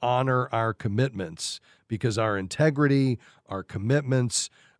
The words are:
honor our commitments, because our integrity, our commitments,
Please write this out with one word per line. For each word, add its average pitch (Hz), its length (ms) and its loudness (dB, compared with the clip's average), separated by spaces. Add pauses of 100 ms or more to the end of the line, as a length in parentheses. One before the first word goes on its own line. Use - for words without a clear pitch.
honor 123 500 2
our 113 220 0
commitments, 101 840 -4 (280)
because 110 300 -2
our 110 180 2
integrity, 139 840 2 (280)
our 95 160 -6
commitments, 127 880 0 (300)